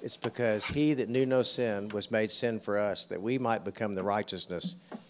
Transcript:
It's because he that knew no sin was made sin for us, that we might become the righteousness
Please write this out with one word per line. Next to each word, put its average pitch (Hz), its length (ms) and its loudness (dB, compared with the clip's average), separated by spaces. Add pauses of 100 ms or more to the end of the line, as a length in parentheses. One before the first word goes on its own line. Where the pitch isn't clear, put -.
It's - 140 -2
because 113 480 0
he 151 300 2
that 123 120 0
knew 127 180 2
no 131 160 4
sin 107 460 0
was 104 240 -4
made 110 220 2
sin 113 260 2
for 104 180 -2
us, 104 280 0
that 92 160 -6
we 120 160 0
might 117 260 0
become 101 320 -4
the 92 80 -2
righteousness 98 720 -2 (340)